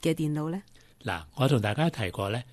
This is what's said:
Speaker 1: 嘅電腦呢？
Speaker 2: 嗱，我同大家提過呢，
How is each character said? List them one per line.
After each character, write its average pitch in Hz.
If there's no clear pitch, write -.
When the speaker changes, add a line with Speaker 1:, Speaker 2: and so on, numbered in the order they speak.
Speaker 1:
嘅 165
電 151
腦 151
呢？ 190
Speaker 2:
嗱， 87
我 135
同 143
大 104
家 156
提 101
過 98
呢， 120